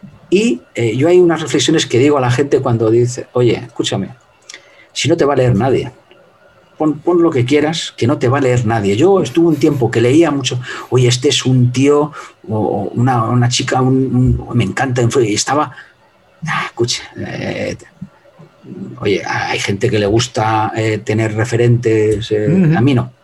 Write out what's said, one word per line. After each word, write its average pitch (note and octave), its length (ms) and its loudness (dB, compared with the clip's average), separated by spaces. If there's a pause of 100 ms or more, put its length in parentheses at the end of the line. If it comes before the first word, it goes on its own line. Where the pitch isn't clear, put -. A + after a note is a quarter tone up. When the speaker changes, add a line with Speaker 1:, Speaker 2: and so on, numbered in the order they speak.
(320)
Speaker 1:
Y, A3 300 0 (120)
eh, A2+ 240 -2
yo D3 120 2
hay F3+ 100 6
unas E3 220 4
reflexiones D#3 440 0
que A#2+ 140 0
digo D3 180 4
a C3+ 40 0
la B2 100 0
gente C#3 280 0
cuando A#2 300 0
dice, A#2+ 440 0
"Oye, A#2+ 340 2
escúchame, - 420 -6 (840)
si - 160 -4
no E3 60 4
te E3 100 0
va C#3+ 80 0
a C3+ 40 0
leer B2+ 180 2
nadie, A#2+ 360 0 (840)
pon, D3+ 240 -2
pon E3+ 220 2
lo E3+ 80 4
que C3 160 0
quieras, D3 500 -2
que A2+ 120 -2
no C#3+ 100 0
te C3 120 -2
va C#3 100 0
a - 20 0
leer B2 240 0
nadie". G#2 300 0
Yo F#3 260 4
estuve E3+ 260 0
un D#3 100 2
tiempo C3 340 0
que A#2 100 0
leía D3 300 4
mucho, C3 280 -4 (300)
"Oye, B2 180 2
este B2 220 0
es - 160 -2
un B2+ 260 2
tío, D3 400 2 (360)
o, A2 100 -4
o G#2 260 -2 (120)
una, A#2+ 300 2
una A#2+ 220 2
chica, B2+ 320 -2
un, B2+ 680 2
un, - 100 -4
me A#2 60 2
encanta", B2 400 -2 (180)
y G#2 140 0
estaba, C#3 360 -2 (760)
ah, D3 180 -4
escucha, - 380 -6 (120)
eh, - 600 -8 (1200)
oye, G2 260 -2
hay - 340 -4
gente G2+ 300 -2
que G#2+ 80 0
le G#2 80 0
gusta, A2 680 0
eh, A2 240 -2
tener G#2+ 340 -2
referentes, A2 1000 2
eh, C#3+ 360 2
Speaker 2:
Ujú. D#3 100 2
Speaker 1:
a A2+ 40 2
mí C#3 120 2
no, B2 180 -2 (120)